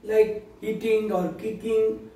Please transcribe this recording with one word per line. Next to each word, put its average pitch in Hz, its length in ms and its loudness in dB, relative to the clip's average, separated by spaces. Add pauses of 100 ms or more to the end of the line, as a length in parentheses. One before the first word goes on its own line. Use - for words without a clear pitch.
like 214 440 2 (140)
hitting 214 500 0
or 180 220 -2
kicking 220 800 -2